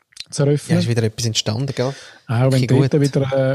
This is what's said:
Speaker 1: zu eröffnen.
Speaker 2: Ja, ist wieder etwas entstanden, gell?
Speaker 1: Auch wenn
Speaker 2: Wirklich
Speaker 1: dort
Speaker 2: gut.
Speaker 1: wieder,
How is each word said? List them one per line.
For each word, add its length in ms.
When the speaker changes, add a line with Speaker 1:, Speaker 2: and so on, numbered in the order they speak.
Speaker 1:
zu 140
eröffnen. 340
Speaker 2:
Ja, 60
ist 60
wieder 140
etwas 220
entstanden, 500
gell? 180
Speaker 1:
Auch 240
wenn 100
Speaker 2:
Wirklich 60
Speaker 1:
dort 240
Speaker 2:
gut. 100
Speaker 1:
wieder, 300